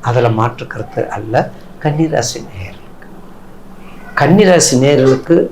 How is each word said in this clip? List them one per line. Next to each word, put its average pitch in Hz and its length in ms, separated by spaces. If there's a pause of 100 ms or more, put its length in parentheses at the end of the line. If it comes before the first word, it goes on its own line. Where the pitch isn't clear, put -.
அதுல 120 320
மாற்று 120 340
கருத்து - 300 (160)
அல்ல. 113 260 (380)
கன்னிராசி 151 640
நேயர்களுக்கு, - 600 (1120)
கன்னிராசி 180 640
நேயர்களுக்கு 135 540 (140)